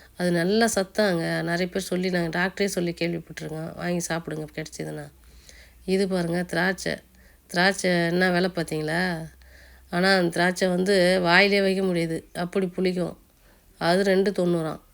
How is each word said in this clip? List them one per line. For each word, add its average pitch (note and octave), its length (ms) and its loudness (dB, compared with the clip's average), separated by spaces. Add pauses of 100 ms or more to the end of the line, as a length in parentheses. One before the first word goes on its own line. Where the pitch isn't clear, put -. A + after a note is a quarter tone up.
(160)
அது F3+ 140 0
நல்ல G3 440 2
சத்தாங்க. E3+ 680 0
நிறைய E3+ 240 -2
பேர் F#3 160 -6
சொல்லி, F#3 280 -4
நாங்க E3+ 280 -2
டாக்டரே F#3+ 260 -2
சொல்லி F3 360 -2
கேள்விப்பட்டிருக்கோம், D#3+ 760 -6
"வாங்கி E3+ 320 -4
சாப்பிடுங்க D#3 460 -6
கிடைச்சதுன்னா." D#3 560 -10 (760)
இது F#3+ 240 0
பாருங்க, F3 340 -2
திராட்சை. F3+ 540 -2 (500)
திராட்சை F#3 440 0
என்ன F3 400 2
விலை F3+ 240 0
பார்த்தீங்களா? D#3+ 720 -4 (640)
ஆனா F#3+ 260 4
அந்த F3 120 2
திராட்சை F3+ 400 0
வந்து F#3 520 4
வாயிலே F#3+ 400 6
வைக்க F#3+ 220 2
முடியாது, E3+ 520 -2
அப்படி F3+ 320 -2
புளிக்கும். F3+ 520 -4 (600)
அது F3 240 2
ரெண்டு G3 280 4
தொண்ணூறாம். F3 500 -2 (140)